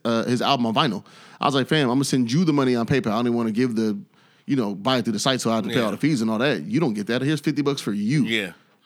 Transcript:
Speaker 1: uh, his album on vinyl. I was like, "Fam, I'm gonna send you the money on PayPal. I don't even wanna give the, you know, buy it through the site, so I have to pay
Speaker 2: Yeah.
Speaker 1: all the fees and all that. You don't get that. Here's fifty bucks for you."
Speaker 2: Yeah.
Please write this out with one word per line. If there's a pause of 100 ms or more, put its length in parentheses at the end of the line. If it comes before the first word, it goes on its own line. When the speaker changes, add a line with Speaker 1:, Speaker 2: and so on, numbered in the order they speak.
Speaker 1:
uh,
his
album
on
vinyl. (380)
I
was
like,
"Fam,
I'm
gonna
send
you
the
money
on
PayPal.
I
don't
even
wanna
give
the, (480)
you
know,
buy
it
through
the
site,
so
I
have
to
pay
Speaker 2:
Yeah.
Speaker 1:
all
the
fees
and
all
that.
You
don't
get
that.
Here's
fifty
bucks
for
you."
Speaker 2:
Yeah. (340)